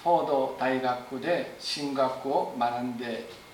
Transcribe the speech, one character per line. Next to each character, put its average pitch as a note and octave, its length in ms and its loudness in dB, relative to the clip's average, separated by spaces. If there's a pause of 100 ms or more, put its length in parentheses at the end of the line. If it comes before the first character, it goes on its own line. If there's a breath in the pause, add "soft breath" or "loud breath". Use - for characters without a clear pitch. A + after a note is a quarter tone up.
フ E3+ 60 2
ォ D#3+ 140 6
ー - 40 -2
ド C3+ 320 2
大 C3 220 2
学 - 380 -2
で D#3+ 400 -2
神 C#3+ 360 -4
学 C3+ 320 0
を D3+ 300 0
学 A#2+ 240 0
ん B2 160 -4
で A#2 320 -6 (240)